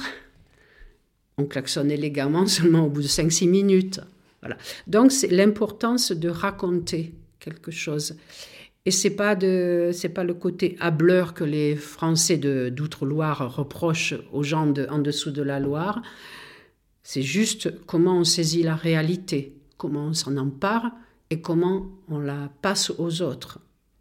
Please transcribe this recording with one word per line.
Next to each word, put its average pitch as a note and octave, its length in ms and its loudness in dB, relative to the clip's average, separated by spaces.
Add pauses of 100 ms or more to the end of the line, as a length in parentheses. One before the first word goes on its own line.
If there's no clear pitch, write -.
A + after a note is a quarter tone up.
(1400)
On C#3+ 80 0
klaxonne C#3 460 -2
élégamment D3 540 0
seulement E3 400 4
au D3 40 2
bout C#3+ 120 -2
de C#3+ 60 -2
cinq, D#3+ 240 2
six F3 160 2
minutes. F#3+ 520 4 (420)
Voilà. - 160 -10 (300)
Donc, A#3+ 260 6
c'est - 160 2
l'importance G#3+ 840 2
de E3 160 -2
raconter F3 880 -2 (240)
quelque - 320 -14
chose. D3+ 460 -6 (680)
Et F#3 60 2
c'est G3 240 2
pas G#3 200 2
de, F3+ 580 2
c'est F3 160 -4
pas F3+ 160 -4
le F3 80 0
côté F3+ 480 -2
hâbleur E3+ 520 4
que E3+ 120 -4
les D3 320 0
Français D#3+ 580 0
de, C3+ 320 0
d'Outre-Loire C#3+ 880 -4
reprochent D#3 600 -2 (180)
aux C#3+ 100 0
gens D#3 240 0
de, C#3 220 2
en D3+ 100 -2
dessous D3 320 -2
de C#3+ 100 -4
la C#3 200 -2
Loire. E3 400 -2 (1040)
C'est - 180 -6
juste E3 520 -2 (120)
comment F3+ 340 4
on E3+ 60 2
saisit E3 380 2
la D#3+ 120 0
réalité, D#3+ 800 -2 (220)
comment D3 300 -4
on D#3+ 60 -2
s'en C#3 220 -4
empare G3 560 -2 (380)
et D#3+ 100 -4
comment F3+ 500 0 (200)
on D3+ 100 -4
la C#3+ 320 -6 (100)
passe G3 360 0
aux E3 240 -2
autres. - 380 -6 (420)